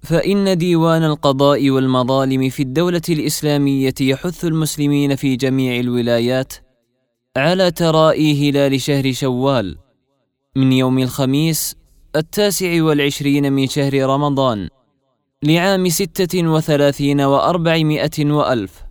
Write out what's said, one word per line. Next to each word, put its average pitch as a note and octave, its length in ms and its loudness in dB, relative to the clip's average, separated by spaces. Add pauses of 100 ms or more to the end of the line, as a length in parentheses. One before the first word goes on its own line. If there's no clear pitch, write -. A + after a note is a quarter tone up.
فإن F#3+ 560 0
ديوان E3 460 2
القضاء C#3+ 680 2
والمظالم C3 800 0
في C#3+ 140 -4
الدولة E3 460 -2
الإسلامية C#3+ 920 0
يحث C#3+ 440 -4
المسلمين C#3+ 720 0
في C3 200 -2
جميع C3 440 -2
الولايات A#2+ 720 -2 (840)
على F3 340 2
ترائي D#3 800 2
هلال C#3 320 0
شهر C3+ 300 -2
شوال B2 680 -2 (760)
من C3 160 2
يوم C3 280 2
الخميس C#3 760 -2 (400)
التاسع E3+ 680 0
والعشرين C#3+ 680 0
من C3+ 140 0
شهر C#3 260 -2 (100)
رمضان C3+ 680 0 (760)
لعام F3+ 460 2
ستة F3+ 580 -2
وثلاثين C#3+ 760 2
وأربعمائة D3+ 1040 0
وألف C3 640 -2